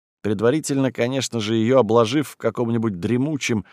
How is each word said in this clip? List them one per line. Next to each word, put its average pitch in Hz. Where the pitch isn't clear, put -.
предварительно, 131
конечно 120
же, 107
её 113
обложив 117
в -
каком-нибудь 113
дремучем, 120